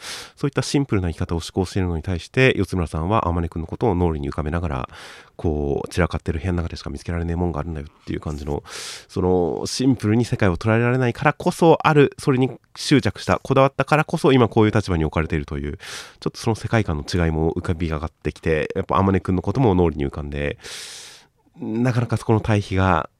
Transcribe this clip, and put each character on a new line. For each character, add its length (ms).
そ 120
う 20
い 20
っ 20
た 100
シ 160
ン 60
プ 100
ル 60
な 80
生 40
き 40
方 180
を 60
志 120
向 120
し 80
て 60
い 40
る 60
の 80
に 40
対 180
し 100
て、 280
四 80
村 120
さ 120
ん 100
は 180
天 120
音 100
く 100
ん 20
の 60
こ 100
と 100
を 60
脳 160
裏 100
に 100
浮 40
か 80
べ 80
な 120
が 60
ら、 220
こ 460
う、 20
散 140
ら 80
か 80
っ 40
て 120
る 60
部 80
屋 40
の 120
中 40
で 80
し 80
か 60
見 100
つ 60
け 80
ら 40
れ 60
ね 80
え 60
も 80
ん 80
が 80
あ 20
る 60
ん 40
だ 60
よ 100
っ 140
て 80
い 60
う 20
感 160
じ 100
の、 160
そ 140
の 460
シ 200
ン 80
プ 140
ル 80
に 80
世 100
界 140
を 80
捉 180
え 40
ら 120
れ 60
な 100
い 60
か 100
ら 80
こ 200
そ 300
あ 120
る、 260
そ 140
れ 40
に 220
執 260
着 200
し 40
た、 140
こ 140
だ 80
わ 80
っ 40
た 120
か 100
ら 80
こ 140
そ 160
今 140
こ 140
う 40
い 40
う 20
立 180
場 80
に 80
置 80
か 80
れ 80
て 80
い 20
る 60
と 120
い 120
う、 80
ち 80
ょ 20
っ 20
と 80
そ 100
の 60
世 120
界 160
観 140
の 60
違 260
い 20
も 220
浮 80
か 120
び 140
上 120
が 80
っ 40
て 200
き 100
て、 340
や 60
っ 40
ぱ 120
天 140
音 100
く 100
ん 40
の 60
こ 120
と 80
も 140
脳 100
裏 100
に 100
浮 40
か 140
ん 60
で、 280
な 360
か 80
な 60
か 100
そ 80
こ 80
の 80
対 200
比 140
が 340